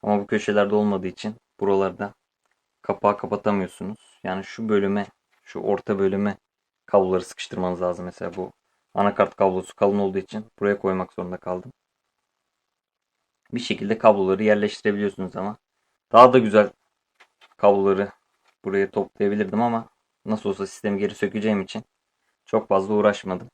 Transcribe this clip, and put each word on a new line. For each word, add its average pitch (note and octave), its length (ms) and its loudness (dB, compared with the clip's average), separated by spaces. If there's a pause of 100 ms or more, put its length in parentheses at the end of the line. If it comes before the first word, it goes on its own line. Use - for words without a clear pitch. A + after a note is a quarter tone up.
Ama G#2 180 0
bu G2+ 80 -8
köşelerde G#2 480 0
olmadığı G2+ 320 0
için G#2+ 280 -10 (240)
buralarda G2 540 0 (680)
kapağı G#2 360 0
kapatamıyorsunuz. G2 1040 -6
Yani F#3+ 200 -6
şu - 260 -10
bölüme, G2+ 360 0 (380)
şu - 160 -14
orta G2+ 400 -2
bölüme G2 380 0 (480)
kabloları F#2 360 2
sıkıştırmanız F2+ 600 -8
lazım. F2+ 240 -4
Mesela F2+ 300 -10
bu F#2+ 160 -8 (420)
anakart G2+ 420 0
kablosu F#2+ 400 0
kalın G2+ 240 2
olduğu G2 180 -2
için G#2+ 280 -10 (140)
buraya G2+ 200 0
koymak F#2 340 -4
zorunda F2+ 240 -10
kaldım. F#2 340 -10 (1800)
Bir B2 80 -6
şekilde A2 380 -4
kabloları G2+ 460 2
yerleştirebiliyorsunuz G#2 920 -2
ama G2+ 220 -8 (540)
daha B2 220 10
da C3 60 6
güzel G#2+ 320 4 (840)
kabloları G2 540 2 (540)
buraya G2 260 0
toplayabilirdim G2+ 680 -2
ama A#2 280 -2 (360)
nasıl G#2+ 240 -4
olsa G2 180 -4
sistemi G2+ 320 -4
geri G2+ 160 -2
sökeceğim G#2 460 -2
için A2 220 -10 (600)
çok - 220 -2
fazla G2 260 0
uğraşmadım. G2+ 600 0